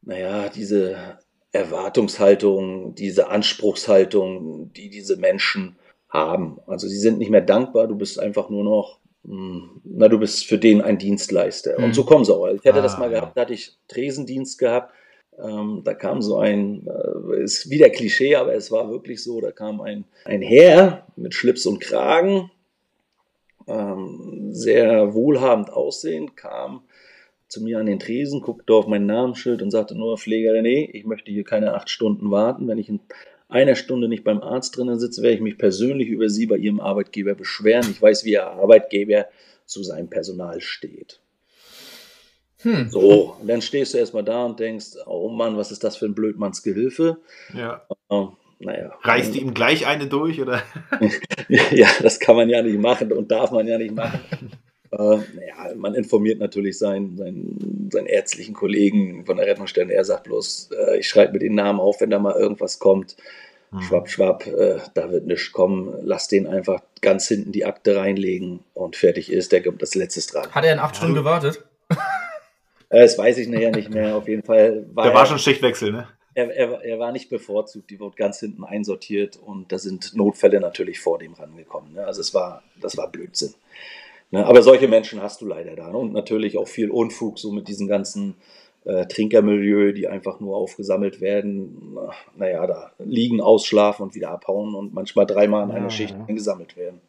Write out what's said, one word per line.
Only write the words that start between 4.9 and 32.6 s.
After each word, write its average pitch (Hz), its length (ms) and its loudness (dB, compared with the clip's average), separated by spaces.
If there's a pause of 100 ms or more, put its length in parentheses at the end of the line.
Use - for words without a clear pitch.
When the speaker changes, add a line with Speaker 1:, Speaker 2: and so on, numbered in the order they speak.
Speaker 1:
diese 196 260 -6
Menschen 101 600 -2 (320)
haben. 80 580 -4
Also - 200 -10
sie 98 120 -8
sind 110 200 2
nicht 104 120 -4
mehr 104 100 6
dankbar, 113 480 2
du 107 80 -4
bist 101 240 -8
einfach 101 280 -4
nur 104 160 -4
noch, 104 340 -2 (280)
hm, 92 580 -14
na, 98 240 4
du 110 100 6
bist 107 280 -4
für 107 120 0
den 107 240 6
ein 104 160 0
Dienstleister. 98 800 -2
Und 120 100 2
Speaker 2:
Mhm. 110 60 0
Speaker 1:
so 135 100 2
kommen 143 200 8
sie 101 100 4
auch. 90 120 -2
Ich 98 200 -4
hatte 135 160 6
das 120 120 0
Speaker 3:
Ah, 92 60 -8
Speaker 1:
mal 120 100 -2
Speaker 3:
ja. 113 100 -2
Speaker 1:
gehabt, - 160 -8
da 127 60 0
hatte 120 120 -4
ich - 220 -16 (120)
Tresendienst 131 720 -8
gehabt. 123 340 0 (440)
Ähm, 107 480 -8
da 107 100 -4
kam 101 280 -6
so 104 160 -2
ein, 104 480 -2
äh, - 560 -6
ist - 280 -6
wieder 143 200 8
Klischee, 131 460 0
aber 123 180 0
es 107 160 -6
war 107 180 -2
wirklich 113 360 -12
so, 117 160 -8
da 110 100 -6
kam 107 300 -10
ein, 104 240 -12 (220)
ein 104 160 -4
Herr 165 760 8
mit 120 180 -10
Schlips - 320 0
und 98 140 -2
Kragen, 180 720 0 (1120)
ähm, 98 840 -10
sehr 110 640 4
wohlhabend 123 580 2
aussehend, - 640 -6
kam 131 460 -12 (680)
zu - 140 -12
mir 113 160 -4
an 110 80 -2
den 101 120 -2
Tresen, 139 440 -6
guckte - 320 -2
auf 107 120 6
mein 101 200 -2
Namensschild 120 560 -2
und 98 80 -6
sagte 110 260 -2
nur, 110 220 -4
"Pfleger 110 340 0
René, 120 400 2
ich 104 140 -16
möchte 107 260 -10
hier 101 120 -6
keine 107 300 -2
acht 101 160 -8
Stunden 104 400 -2
warten. 110 380 0